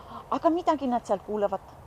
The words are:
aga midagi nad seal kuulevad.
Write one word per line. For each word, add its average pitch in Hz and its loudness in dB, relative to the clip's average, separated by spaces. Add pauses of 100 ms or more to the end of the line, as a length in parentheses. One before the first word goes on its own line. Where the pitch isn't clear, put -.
(320)
aga 277 2
midagi 320 2
nad 240 0
seal 196 0
kuulevad. 208 -2 (260)